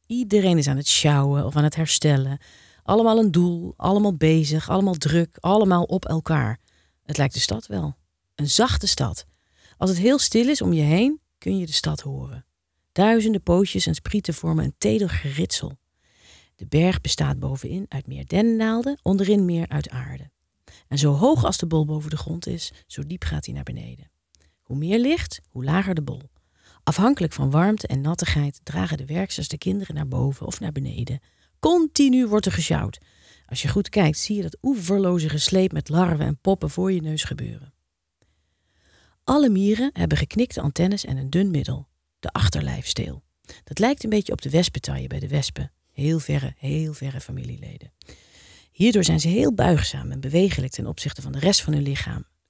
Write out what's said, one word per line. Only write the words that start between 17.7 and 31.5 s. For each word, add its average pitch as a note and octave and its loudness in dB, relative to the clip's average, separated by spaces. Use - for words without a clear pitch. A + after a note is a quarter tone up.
uit C3+ -8
meer C3+ -10
dennennaalden, A3+ 0
onderin G3 2
meer E3+ 0
uit D3 -4
aarde. C3 -10
En C#3+ -4
zo C#3+ 4
hoog F3 4
als F3+ 0
de - -4
bol D#3 2
boven D3+ -6
de D3+ -4
grond E3 -8
is, - -8
zo - -12
diep E3+ -10
gaat D2+ -4
hij A#1+ -10
naar C#2 -8
beneden. A#1+ -14
Hoe - -8
meer F3 0
licht, C#4+ -2
hoe B2+ -10
lager F#3 0
de D#3 -2
bol. C3+ -8
Afhankelijk F#3 2
van C3+ 0
warmte F#3+ 2
en C3+ -2
nattigheid D3 -2
dragen D#3 -4
de C3+ -10
werksters D#3+ -6
de D#3+ -8
kinderen F#3+ -4
naar D3 -4
boven C3 -2
of - -8
naar F#3 -6
beneden. C3 -6